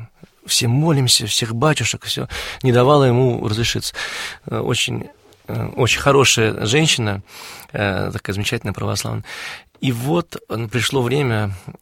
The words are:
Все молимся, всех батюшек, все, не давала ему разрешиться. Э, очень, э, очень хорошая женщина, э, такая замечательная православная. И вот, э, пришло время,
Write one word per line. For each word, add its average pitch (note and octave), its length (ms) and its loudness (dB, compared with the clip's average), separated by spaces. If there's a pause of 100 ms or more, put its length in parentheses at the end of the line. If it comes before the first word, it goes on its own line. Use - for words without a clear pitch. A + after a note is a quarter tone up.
(440)
Все - 220 0
молимся, C#3 600 4
всех A2 280 -2
батюшек, B2+ 500 0
все, C3 240 -6 (340)
не B2+ 100 4
давала C3+ 320 6
ему B2 420 4
разрешиться. A2 480 -2 (520)
Э, A2+ 120 -4
очень, A#2+ 500 -2 (380)
э, A2 200 -4 (100)
очень B2+ 240 2
хорошая A#2 640 4
женщина, A2 560 0 (500)
э, G2 400 -2
такая G2+ 220 -6
замечательная G#2 380 -4
православная. G#2+ 520 -6 (560)
И C3 120 0
вот, C#3+ 560 -4
э, A2+ 200 -6
пришло B2 340 0
время, A#2 520 0 (280)